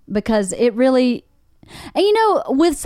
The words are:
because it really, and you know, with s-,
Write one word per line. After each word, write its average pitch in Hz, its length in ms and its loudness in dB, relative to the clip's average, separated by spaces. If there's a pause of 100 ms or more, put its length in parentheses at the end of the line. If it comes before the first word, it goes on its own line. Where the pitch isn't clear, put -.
(120)
because 208 400 -2
it 240 220 0
really, 254 500 0 (720)
and 330 100 0
you 415 60 2
know, 427 380 2
with 302 240 2
s-, - 120 -4